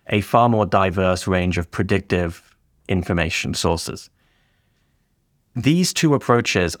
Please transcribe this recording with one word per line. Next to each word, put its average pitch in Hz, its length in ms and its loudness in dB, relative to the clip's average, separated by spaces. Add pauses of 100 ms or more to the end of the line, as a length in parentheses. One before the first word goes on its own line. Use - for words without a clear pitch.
a 107 120 0
far 120 300 2
more 107 160 2
diverse 92 600 0
range 90 300 0
of 87 140 -6
predictive 92 840 -4 (340)
information 85 680 -2
sources. - 560 -4 (1500)
These 160 380 0
two 156 180 2
approaches 117 680 0